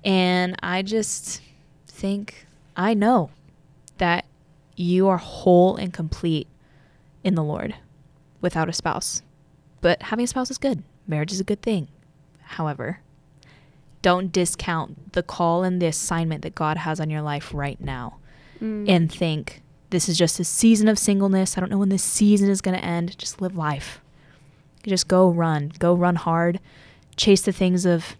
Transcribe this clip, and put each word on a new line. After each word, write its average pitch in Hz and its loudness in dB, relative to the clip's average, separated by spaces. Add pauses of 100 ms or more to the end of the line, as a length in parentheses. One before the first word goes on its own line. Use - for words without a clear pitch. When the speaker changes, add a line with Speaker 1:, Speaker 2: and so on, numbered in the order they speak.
Speaker 1:
And 180 2
I 180 -4
just - -4 (460)
think, - -8 (300)
I 202 0
know 208 2 (680)
that 175 0 (520)
you 180 4
are 185 2
whole 180 4
and 180 -6
complete 160 -4 (760)
in 185 2
the 160 0
Lord - -6 (640)
without 170 -2
a 165 -6
spouse. - -6 (600)
But 175 2
having 226 -4
a 247 -2
spouse 254 -6
is 262 -10
good. 262 -2 (240)
Marriage 156 -4
is 190 -4
a 185 -2
good 208 -4
thing. 196 -4 (600)
However, 147 -6 (1000)
don't 180 2
discount - -4
the 175 -2
call 170 0
and 180 0
the 170 2
assignment 160 -4
that 156 -10
God 156 -2
has 156 -4
on 156 -4
your 151 -4
life 147 -6
right 143 -6
now 127 -10 (440)
Speaker 2:
Mm. 214 -6
Speaker 1:
and 170 4
think, - -6 (280)
"This 180 0
is 165 0
just 170 2
a 180 0
season 220 4
of 214 2
singleness. 196 2
I 185 -2
don't 180 -4
know 208 -2
when 196 2
this 190 0
season 208 4
is 196 0
gonna 185 -2
end." 170 -4
Just - -10
live 190 -6
life. 151 -6 (840)
Just 190 -2
go 185 6
run. 160 0
Go 175 4
run 175 2
hard. 170 0 (580)
Chase 196 6
the 196 0
things 180 0
of 170 0